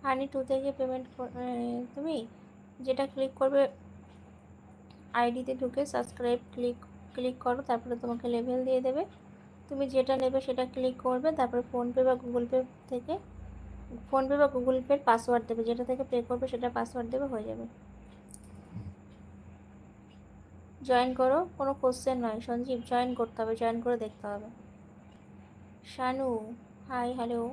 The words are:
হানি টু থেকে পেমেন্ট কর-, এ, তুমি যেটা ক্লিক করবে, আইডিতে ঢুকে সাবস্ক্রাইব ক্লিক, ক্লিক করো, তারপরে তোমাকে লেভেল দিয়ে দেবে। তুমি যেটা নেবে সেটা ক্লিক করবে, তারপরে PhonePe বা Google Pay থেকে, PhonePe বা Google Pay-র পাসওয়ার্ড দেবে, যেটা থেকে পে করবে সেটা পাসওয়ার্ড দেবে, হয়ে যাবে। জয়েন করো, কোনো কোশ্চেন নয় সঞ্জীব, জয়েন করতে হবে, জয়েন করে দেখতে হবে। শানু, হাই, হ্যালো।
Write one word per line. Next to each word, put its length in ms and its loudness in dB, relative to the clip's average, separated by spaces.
হানি 300 0
টু 120 -2
থেকে 340 0
পেমেন্ট 280 -2
কর-, 200 -8
এ, 120 -6
তুমি 220 -2
যেটা 260 0
ক্লিক 280 -2
করবে, 280 6
আইডিতে 420 2
ঢুকে 320 -2
সাবস্ক্রাইব 540 -2
ক্লিক, 260 -2
ক্লিক 300 -2
করো, 180 2
তারপরে 400 -2
তোমাকে 260 -4
লেভেল 360 0
দিয়ে 160 4
দেবে। 220 0
তুমি 260 0
যেটা 220 4
নেবে 240 2
সেটা 240 0
ক্লিক 220 0
করবে, 260 2
তারপরে 300 2
PhonePe 360 2
বা 60 8
Google 360 0
Pay 120 4
থেকে, 260 -4
PhonePe 340 4
বা 120 8
Google 340 4
Pay-র 160 6
পাসওয়ার্ড 440 4
দেবে, 160 0
যেটা 200 0
থেকে 260 -2
পে 180 2
করবে 240 0
সেটা 180 -2
পাসওয়ার্ড 400 -4
দেবে, 160 0
হয়ে 180 -4
যাবে। 220 -6
জয়েন 320 6
করো, 240 6
কোনো 220 0
কোশ্চেন 440 2
নয় 160 -2
সঞ্জীব, 380 -2
জয়েন 240 2
করতে 280 -2
হবে, 140 0
জয়েন 280 0
করে 120 2
দেখতে 300 -8
হবে। 220 -8
শানু, 320 0
হাই, 240 -2
হ্যালো। 280 -2